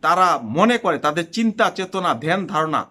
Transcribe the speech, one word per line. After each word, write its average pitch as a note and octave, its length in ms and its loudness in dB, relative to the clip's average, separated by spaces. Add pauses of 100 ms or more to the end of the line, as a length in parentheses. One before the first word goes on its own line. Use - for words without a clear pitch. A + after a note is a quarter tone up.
তারা E3+ 420 2
মনে F3+ 360 2
করে, F3+ 200 0
তাদের D#3 320 -2
চিন্তা A3 400 0
চেতনা, F#3 440 -2
ধ্যান D#3+ 320 -2
ধারণা D#3 440 -2